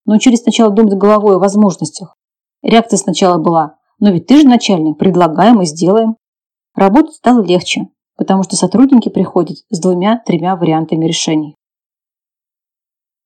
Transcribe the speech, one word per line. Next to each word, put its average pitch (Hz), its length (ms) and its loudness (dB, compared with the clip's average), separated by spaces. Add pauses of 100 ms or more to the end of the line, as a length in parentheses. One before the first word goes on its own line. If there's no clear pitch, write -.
научились 220 380 2
сначала 220 280 0
думать 202 220 2
головой 202 420 2
о 180 40 0
возможностях. 190 760 -2 (460)
Реакция 220 360 0
сначала 175 400 -2
была: 160 380 -2 (240)
«Но 208 120 2
ведь 170 160 -4
ты 277 120 4
же 294 80 6
начальник, 175 500 0
предлагаем 180 640 2
и 175 40 -2
сделаем». 190 500 -2 (580)
Работать 226 420 0
стало 240 260 0
легче, 175 480 -2 (260)
потому 190 280 -2
что - 120 -10
сотрудники 247 540 2
приходят 180 480 -4 (120)
с 175 100 -6
двумя-тремя 185 760 -2
вариантами 160 500 -2
решений. 156 500 -4 (1700)